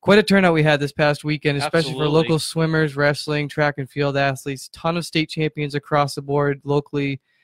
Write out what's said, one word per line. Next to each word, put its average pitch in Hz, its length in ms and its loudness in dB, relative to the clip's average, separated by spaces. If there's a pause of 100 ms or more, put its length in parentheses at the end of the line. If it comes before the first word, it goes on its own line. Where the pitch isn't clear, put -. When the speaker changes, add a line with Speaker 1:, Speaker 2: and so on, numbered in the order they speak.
Speaker 1:
quite 202 180 6
a 208 40 4
turnout 196 300 4
we 156 100 2
had 147 180 4
this 143 100 -4
past 147 320 0
weekend, 151 340 -2
especially 147 360 0
for 135 100 -4
Speaker 2:
Absolutely. 147 100 0
Speaker 1:
local 160 260 2
swimmers, 156 580 -2
wrestling, 147 500 0
track 147 300 -2
and 135 120 -8
field 143 280 -2
athletes, 139 560 -4
ton 165 240 -4
of 165 80 -6
state 156 240 -4
champions 151 460 -6
across 147 400 -2
the 147 60 -8
board 143 440 -2
locally, 143 560 -2 (220)